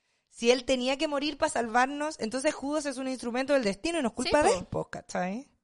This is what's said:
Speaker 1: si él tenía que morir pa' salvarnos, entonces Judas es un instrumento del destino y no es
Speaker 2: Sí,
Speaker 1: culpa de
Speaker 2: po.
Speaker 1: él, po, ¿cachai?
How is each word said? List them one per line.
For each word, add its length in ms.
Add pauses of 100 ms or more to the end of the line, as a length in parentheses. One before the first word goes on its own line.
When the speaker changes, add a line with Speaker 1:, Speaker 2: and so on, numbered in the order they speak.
(300)
Speaker 1:
si 200
él 140
tenía 320
que 120
morir 280
pa' 140
salvarnos, 720
entonces 340
Judas 320
es 100
un 120
instrumento 440
del 120
destino 340
y 40
no 60
es 60
Speaker 2:
Sí, 20
Speaker 1:
culpa 260
de 80
Speaker 2:
po. 80
Speaker 1:
él, 80
po, 240
¿cachai? 580 (160)